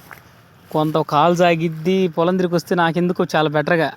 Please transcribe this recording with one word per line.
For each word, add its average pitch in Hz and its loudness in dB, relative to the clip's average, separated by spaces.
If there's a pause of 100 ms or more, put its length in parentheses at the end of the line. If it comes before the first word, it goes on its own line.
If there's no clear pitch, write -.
(720)
కొంత 156 0
కాలు 160 2
సాగిద్ది, 170 0
పొలం 170 0
తిరిగి 175 -2
వస్తే 175 -2
నాకెందుకో 175 0 (100)
చాలా 156 2
బెటర్గా. 151 0